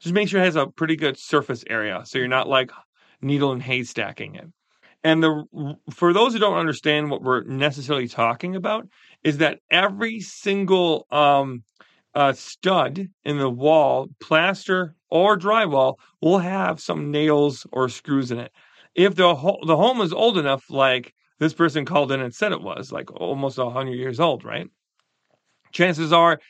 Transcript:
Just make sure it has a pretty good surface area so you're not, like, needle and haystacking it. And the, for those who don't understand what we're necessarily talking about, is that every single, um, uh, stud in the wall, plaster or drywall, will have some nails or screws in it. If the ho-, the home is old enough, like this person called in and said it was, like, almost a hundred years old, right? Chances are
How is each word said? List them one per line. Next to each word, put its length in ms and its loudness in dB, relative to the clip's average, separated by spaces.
Just 120 -4
make 160 0
sure 100 0
it 60 4
has 100 0
a 120 0
pretty 280 -4
good 220 -2
surface 500 -2
area 380 -4
so 140 -6
you're 80 -2
not, 200 0
like, 220 0
needle 280 0
and 120 -6
haystacking 720 -8
it. 120 -20
And 200 4
the, 520 -2
for 240 2
those 200 4
who 60 -4
don't 260 2
understand 440 -2
what 140 -6
we're 220 0
necessarily 640 -4
talking 480 -4
about, 320 -4
is 160 0
that 200 0
every 480 0
single, 920 0
um, 520 2
uh, 180 4
stud 760 -2
in 140 -2
the 100 0
wall, 580 2
plaster 760 -2
or 280 4
drywall, 580 2
will 180 4
have 400 -4
some 320 -6
nails 600 0
or 180 -2
screws 420 -4
in 80 -6
it. 120 -14
If 200 4
the 200 4
ho-, 300 -2
the 100 4
home 260 4
is 120 -2
old 240 2
enough, 320 0
like 440 0
this 140 0
person 320 0
called 260 0
in 100 -2
and 120 -6
said 180 -2
it 100 -6
was, 300 -10
like, 180 -10
almost 380 -4
a 120 -2
hundred 260 -6
years 240 -6
old, 260 0
right? 220 -10
Chances 420 0
are 260 6